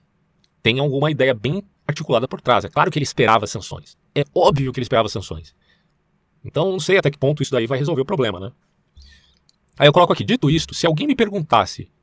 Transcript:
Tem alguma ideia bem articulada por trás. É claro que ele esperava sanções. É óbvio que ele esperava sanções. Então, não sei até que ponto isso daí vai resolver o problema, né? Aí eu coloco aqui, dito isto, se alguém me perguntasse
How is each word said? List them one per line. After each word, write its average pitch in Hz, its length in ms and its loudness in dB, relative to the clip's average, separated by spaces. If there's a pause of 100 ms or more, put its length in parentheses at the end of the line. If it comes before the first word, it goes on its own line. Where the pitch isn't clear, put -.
(640)
Tem 117 160 2
alguma 143 320 0
ideia 131 240 2
bem 135 280 -4 (240)
articulada 131 420 0
por - 120 -10
trás. 104 240 2
É 95 40 -6
claro 160 220 0
que 156 80 -2
ele 143 60 0
esperava 110 420 2
sanções. - 520 -12 (160)
É 143 100 -2 (100)
óbvio 143 380 2
que - 60 -12
ele 120 60 -4
esperava 110 240 0
sanções. 82 460 -12 (920)
Então, 165 260 -2
não 190 80 -2
sei 185 180 0
até 151 140 2
que - 80 -6
ponto 147 240 0
isso - 80 -6
daí 117 160 0
vai 131 120 -2
resolver 143 240 -2
o 131 40 -4
problema, 120 320 -2
né? 98 140 -10 (1300)
Aí 143 100 6
eu 147 40 4
coloco 175 200 4
aqui, 185 100 -4
dito 214 260 0
isto, 160 260 0
se - 120 0
alguém 165 200 0
me 285 100 2
perguntasse 175 720 0 (120)